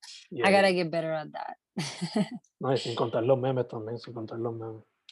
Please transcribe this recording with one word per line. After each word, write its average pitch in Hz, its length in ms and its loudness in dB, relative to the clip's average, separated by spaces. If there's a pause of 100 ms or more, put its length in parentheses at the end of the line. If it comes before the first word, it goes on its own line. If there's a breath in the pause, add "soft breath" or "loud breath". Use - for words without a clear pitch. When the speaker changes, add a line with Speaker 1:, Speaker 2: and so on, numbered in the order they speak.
(300 loud breath)
Speaker 1:
Yeah, 185 180 0
Speaker 2:
I 196 60 6
gotta 196 180 8
Speaker 1:
yeah. 180 120 2
Speaker 2:
get 156 80 -4
better 160 200 -2
at 151 200 -4
that. - 260 -10 (180)
<laughs> 180 640 -2 (200)
Speaker 1:
No, 131 100 2
y 127 60 4
sin 117 180 -4
contar 117 280 0
los 127 160 6
memes 127 280 0
también, 113 300 -8
sin 117 160 -14
contar 113 260 -8
los 117 140 -2
memes. 113 300 -10 (280)